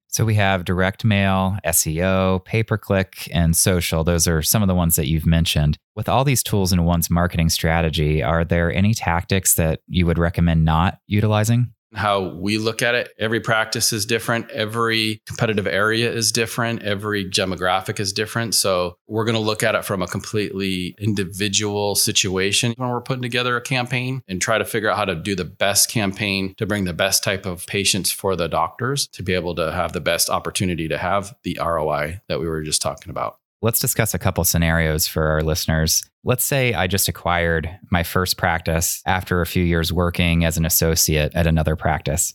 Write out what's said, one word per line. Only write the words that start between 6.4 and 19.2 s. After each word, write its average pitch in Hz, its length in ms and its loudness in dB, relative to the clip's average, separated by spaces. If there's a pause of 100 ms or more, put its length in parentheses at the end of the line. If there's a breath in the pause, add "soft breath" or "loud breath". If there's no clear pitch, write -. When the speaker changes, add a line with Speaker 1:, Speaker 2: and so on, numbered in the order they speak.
Speaker 1:
tools 95 280 0
in 87 120 4
one's 85 260 2
marketing 87 380 2
strategy, 80 720 2
are 82 220 2
there 85 280 0
any 101 220 2
tactics 85 600 0
that 80 340 0
you 87 180 2
would 82 120 2
recommend 85 460 2
not 80 340 4 (100)
utilizing? 107 640 2 (220)
Speaker 2:
How 101 420 0
we 101 200 -2
look 110 240 -2
at 120 140 2
it, 120 240 -4
every 110 220 -2
practice 110 520 0
is 104 140 -4
different. 113 440 -2
Every 110 760 -2
competitive 107 400 -2
area 110 440 0
is 113 220 0
different. 117 500 -2
Every 104 400 -2
demographic 95 800 -2
is 98 140 -4
different. 107 400 -4
So 90 420 0 (100)
we're 110 200 -2